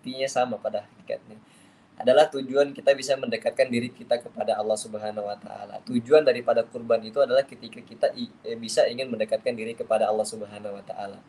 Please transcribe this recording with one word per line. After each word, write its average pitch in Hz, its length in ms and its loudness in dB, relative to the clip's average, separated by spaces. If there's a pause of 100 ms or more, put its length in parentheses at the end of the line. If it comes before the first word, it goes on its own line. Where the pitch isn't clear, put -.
Intinya 131 240 -4
sama 123 320 0
pada 104 320 -6
hakikatnya. - 480 -12 (560)
Adalah 135 400 6
tujuan 139 400 0
kita 139 240 2
bisa 135 160 0
mendekatkan 123 560 0
diri 120 240 -2
kita 120 240 -2
kepada 113 400 -2
Allah 107 160 0
Subhanahu 107 560 -6
wa 104 80 -8
taala. 104 480 -14
Tujuan 123 400 4
daripada 120 400 2
kurban 117 400 -2
itu 110 160 -2
adalah 131 240 4
ketika 117 320 -18
kita - 400 -2
i-, 120 240 -10
eh, 113 160 -8
bisa 113 320 2
ingin 127 240 -6
mendekatkan 113 400 -2
diri 117 240 -8
kepada 110 320 0
Allah 107 160 0
Subhanahu 104 480 -12
wa 98 80 -14
taala. 101 480 -12